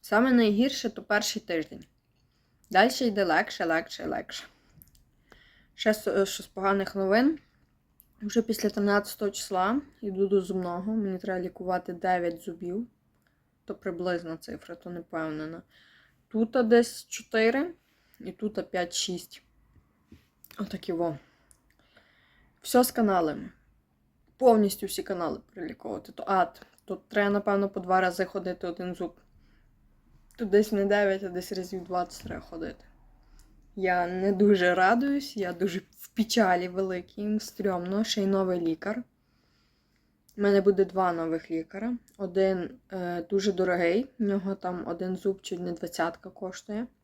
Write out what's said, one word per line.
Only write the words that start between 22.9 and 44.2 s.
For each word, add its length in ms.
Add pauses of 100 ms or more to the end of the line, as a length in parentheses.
каналами. 580 (880)
Повністю 480
всі 180
канали 360 (140)
приліковувати. 580
То 160
ад. 380 (200)
Тут 240
треба, 200
напевно, 400
по 100
два 220
рази 240
ходити 420
один 280
зуб. 180 (1200)
Тут 120
десь 220
не 140
дев'ять, 380
а 60
десь 220
разів 320
двадцять 400
треба 180
ходити. 440 (920)
Я 320
не 240
дуже 440
радуюсь, 600
я 160
дуже 280 (160)
в 100
печалі 600
великій, 720
стрьомно, 640
ще 200
й 20
новий 360
лікар. 420 (1300)
У 40
мене 200
буде 240
два 280
нових 380
лікаря. 460 (200)
Один, 520 (220)
е, 380
дуже 220
дорогий, 560 (120)
в 40